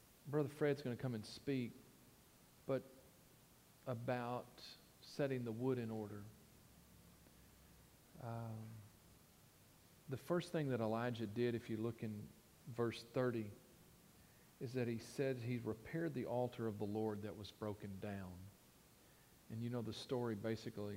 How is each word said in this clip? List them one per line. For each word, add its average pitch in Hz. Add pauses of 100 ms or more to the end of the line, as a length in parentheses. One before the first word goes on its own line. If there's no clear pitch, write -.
(280)
Brother 143
Fred's 143
gonna 123
come 123
and 107
speak, 127 (920)
but 131 (1040)
about 120 (400)
setting 131
the 117
wood 123
in 113
order. 104 (2000)
Um, 113 (1400)
the 131
first 175
thing 151
that 120
Elijah 113
did, 117
if 113
you 110
look 113
in 110 (600)
verse 117
thirty, 117 (1080)
is 123
that 123
he 117
said 135
he 120
repaired 156
the 127
altar 120
of 101
the 107
Lord 107
that 107
was 101
broken 104 (100)
down. 98 (1200)
And 113
you 120
know 120
the 110
story, 120
basically, 104